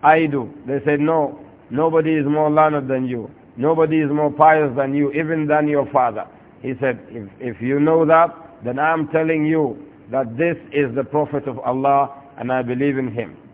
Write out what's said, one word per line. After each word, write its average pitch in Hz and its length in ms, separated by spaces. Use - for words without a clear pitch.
I 160 220
do?" 139 240
They 135 160
said, 147 160
"No, 151 400
nobody 160 460
is 147 100
more 151 260
learned 151 380
than 131 160
you. 123 260
Nobody 160 460
is 143 80
more 147 220
pious 151 440
than 135 200
you, 143 160
even 156 360
than 151 200
your 143 200
father." 117 380
He 131 180
said, 127 200
"If, 110 200
if 120 220
you 131 180
know 160 260
that, 165 240
then 123 160
I 151 120
am 160 180
telling 160 360
you 151 320
that 117 280
this 165 200
is 139 240
the 139 80
Prophet 147 440
of 127 120
Allah 139 500
and 123 140
I 127 120
believe 131 340
in 131 140
him." 104 260